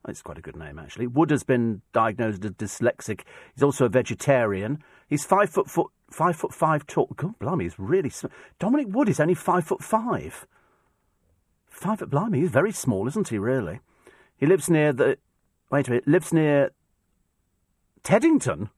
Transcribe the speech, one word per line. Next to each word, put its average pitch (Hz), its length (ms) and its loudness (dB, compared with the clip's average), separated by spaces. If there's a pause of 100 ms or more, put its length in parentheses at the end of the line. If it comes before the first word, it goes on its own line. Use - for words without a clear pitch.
It's - 160 -14
quite 85 160 -14
a - 20 -20
good - 140 -16
name, 76 240 -16
actually. 101 260 -8
Wood 143 240 2
has 143 140 2
been 117 400 0 (100)
diagnosed 110 500 0
as 104 80 -6
dyslexic. - 720 -4 (320)
He's 135 80 -2
also 139 240 2
a 113 40 2
vegetarian. 113 920 0 (240)
He's 147 160 -2
five 202 280 2
foot, - 180 -2
foot, - 220 -2 (180)
five 170 260 0
foot - 180 -6
five 156 340 0
tall. - 280 0
God 190 220 -8
blimey, 127 280 -4
he's 85 120 -8
really 139 320 0
sm-, - 240 -12 (240)
Dominic 247 320 0
Wood 220 200 0
is - 100 0
only 165 160 2
five 180 300 0
foot - 180 -4
five. 220 640 -4 (1200)
Five 208 300 -4
foot, - 100 -10
blimey, 170 300 0
he's 170 100 2
very 143 220 2
small, 104 360 -2
isn't 185 200 -2
he, 113 100 -4
really? 104 440 -4 (560)
He 143 100 0
lives 175 240 2
near 151 200 4
the, 127 280 2 (500)
wait 139 180 0
a 120 40 -2
minute, 120 160 0
lives 165 260 2
near 147 380 4 (1300)
Teddington? 208 760 2